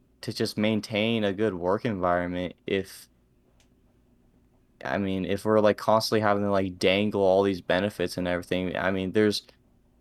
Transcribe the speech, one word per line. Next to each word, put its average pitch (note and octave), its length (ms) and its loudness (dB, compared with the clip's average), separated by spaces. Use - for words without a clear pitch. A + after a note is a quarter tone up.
to A#2 100 -8
just - 260 -4
maintain A2 680 0
a G2 80 0
good G2+ 220 -2
work F2+ 300 -2
environment F2+ 720 -2
if, - 420 -4
I D2 140 -4
mean, F#2+ 260 -2
if F#2+ 200 -4
we're, G#2+ 160 4
like, G#2 180 4
constantly A2 420 2
having G2+ 240 2
to, G2+ 60 0
like, F#2+ 280 -2
dangle G2+ 440 2
all F#2+ 200 6
these G2 180 0
benefits F2+ 580 -2
and F2+ 100 -2
everything. F2+ 480 -2
I F2 140 0
mean, F#2+ 220 -2
there's, G#2+ 300 2